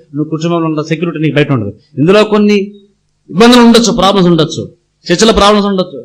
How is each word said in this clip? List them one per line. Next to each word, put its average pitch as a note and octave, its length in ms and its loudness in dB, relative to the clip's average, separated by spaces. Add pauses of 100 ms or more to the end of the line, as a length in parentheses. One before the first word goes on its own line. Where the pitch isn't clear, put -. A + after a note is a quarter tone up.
నువ్వు C#3+ 200 -8
కుటుంబంలో E3 400 -4
ఉన్న D3+ 160 -4
సెక్యూరిటీ E3 360 -6
నీకు C#3+ 160 -2
బయట D3 160 0
ఉండదు. A2 200 -4 (240)
ఇందులో F#3 300 2
కొన్ని G#3 300 2 (720)
ఇబ్బందులు A#3+ 340 4
ఉండొచ్చు, A#3 320 4
ప్రాబ్లమ్స్ F#3 360 0
ఉండొచ్చు, D#3 320 -2 (440)
చర్చిలో G#3+ 280 2
ప్రాబ్లమ్స్ G3+ 340 2
ఉండొచ్చు, F3+ 360 -4